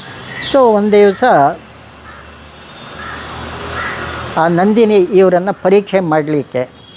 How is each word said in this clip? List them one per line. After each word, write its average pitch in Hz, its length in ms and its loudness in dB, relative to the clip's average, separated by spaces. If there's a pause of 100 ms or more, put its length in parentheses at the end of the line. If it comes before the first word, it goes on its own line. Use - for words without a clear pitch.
(520)
So 277 60 4
ಒಂದ್ 214 340 2
ದಿವಸ 202 320 4 (3250)
ಆ 165 100 2
ನಂದಿನಿ 208 480 2
ಇವರನ್ನ 185 560 2
ಪರೀಕ್ಷೆ 196 480 0
ಮಾಡ್ಲಿಕ್ಕೆ 151 680 -2 (280)